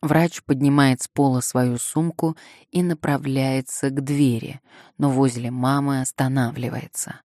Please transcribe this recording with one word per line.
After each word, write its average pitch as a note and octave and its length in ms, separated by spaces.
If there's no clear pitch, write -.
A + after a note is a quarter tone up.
Врач D#3+ 420
поднимает C#3 580
с - 80
пола C3 320
свою B2 360
сумку D#3+ 600
и F3 100
направляется C#3 1080
к C3+ 120
двери, C#3 600
но C#3+ 120
возле B2 420
мамы C3+ 480
останавливается. C3 1300